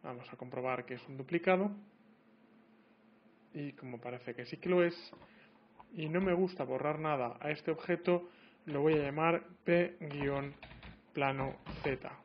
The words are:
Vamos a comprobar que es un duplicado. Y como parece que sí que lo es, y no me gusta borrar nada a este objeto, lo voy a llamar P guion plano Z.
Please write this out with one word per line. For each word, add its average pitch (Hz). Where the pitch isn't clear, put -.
Vamos 123
a -
comprobar 127
que -
es -
un 139
duplicado. 180
Y 143
como 127
parece 123
que 123
sí 156
que -
lo 180
es, -
y 156
no 170
me 185
gusta 180
borrar 139
nada 143
a 147
este 151
objeto, 175
lo 143
voy 156
a 151
llamar 156
P 170
guion 143
plano 135
Z. 135